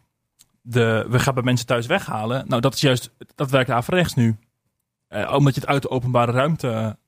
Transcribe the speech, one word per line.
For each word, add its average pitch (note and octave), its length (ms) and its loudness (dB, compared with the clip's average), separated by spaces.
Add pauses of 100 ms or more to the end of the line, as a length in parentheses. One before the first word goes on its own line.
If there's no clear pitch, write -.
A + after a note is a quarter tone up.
(640)
de, A2+ 460 0
we A#2+ 100 2
gaan B2+ 160 0
bij B2+ 80 -2
mensen B2+ 240 0
thuis A#2+ 200 0
weghalen. B2 600 -4
Nou, B2 120 0
dat C3 140 0
is - 60 -6
juist, C3 300 0 (240)
dat C#3 160 -4
werkt C3 200 2
averechts D#3+ 440 0
nu. A2+ 220 4 (720)
Eh, F#2+ 260 -6
omdat C#3 200 4
je C3+ 60 -6
het - 80 -10
uit C#3+ 140 0
de - 80 -6
openbare B2 420 0
ruimte, C#3 360 0
eh, A2 220 -2 (180)